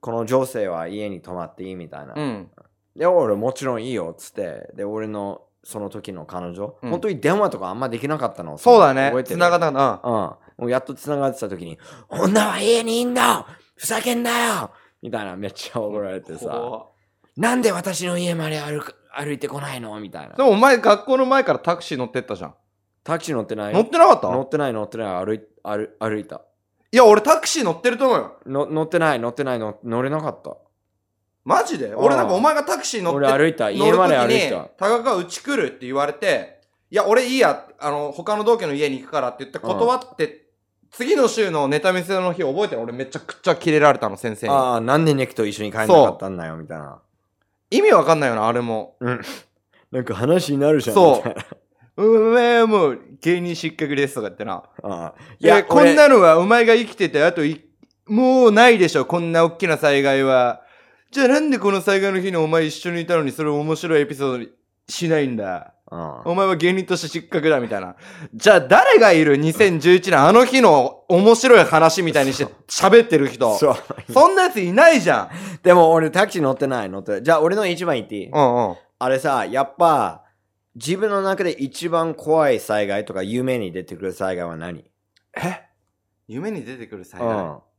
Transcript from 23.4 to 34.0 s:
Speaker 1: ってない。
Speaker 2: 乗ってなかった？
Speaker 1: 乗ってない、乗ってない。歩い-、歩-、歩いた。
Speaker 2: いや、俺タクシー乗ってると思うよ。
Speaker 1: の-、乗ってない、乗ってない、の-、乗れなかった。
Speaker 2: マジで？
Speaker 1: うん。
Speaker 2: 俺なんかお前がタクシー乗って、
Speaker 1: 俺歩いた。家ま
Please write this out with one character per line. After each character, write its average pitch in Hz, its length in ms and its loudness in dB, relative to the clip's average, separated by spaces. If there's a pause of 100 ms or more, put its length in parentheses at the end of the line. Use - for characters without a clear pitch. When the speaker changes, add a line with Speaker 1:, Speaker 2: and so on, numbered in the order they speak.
Speaker 1:
っ - 20 -6
て 117 100 -8
な 104 140 -8
い。 - 40 -6
Speaker 2:
乗 196 80 2
っ 226 60 2
て 330 120 -2
な 339 80 8
か 359 60 8
っ - 60 2
た？ 92 120 -4
Speaker 1:
乗 131 100 -2
っ 175 80 -10
て 156 80 -4
な 143 100 -2
い、 120 60 -4
乗 110 100 -6
っ 104 60 -12
て 113 80 -14
な 95 240 -6
い。 95 40 -4
歩 107 100 -4
い-、 104 60 -14 (220)
歩-、 104 260 -8 (100)
歩 107 200 -4
い 101 60 -12
た。 - 160 -18 (520)
Speaker 2:
い 226 40 4
や、 254 80 8
俺 208 160 8
タ 302 160 4
ク 320 100 -6
シ 320 140 -4
ー - 20 -2
乗 196 80 -2
っ - 80 -6
て 196 100 -2
る 226 80 -4
と 269 80 0
思 247 100 2
う - 20 0
よ。 107 180 -8 (100)
Speaker 1:
の-、 139 240 -4
乗 156 140 -4
っ 156 60 -8
て 175 100 -2
な 156 160 0
い、 120 40 -6
乗 117 100 -6
っ 120 40 -10
て 143 120 -6
な 127 100 -4
い、 113 40 -6
の-、 107 240 -8
乗 120 180 -4
れ 135 80 -4
な 151 100 -4
か 156 100 -8
っ - 140 -14
た。 - 140 -16 (880)
Speaker 2:
マ 415 180 2
ジ 311 160 -6
で？ 120 80 -6
Speaker 1:
う 101 60 -12
ん。 - 100 -10
Speaker 2:
俺 277 120 6
な 311 100 2
ん - 20 -4
か 185 60 0
お 190 80 0
前 302 120 2
が 294 100 -2
タ 359 140 -4
ク - 80 -12
シ 233 140 -6
ー - 20 -6
乗 170 100 -2
っ - 20 -2
て、 139 40 -2
Speaker 1:
俺 139 140 2
歩 147 160 2
い 160 80 -2
た。 107 160 -2
家 101 220 2
ま 180 140 4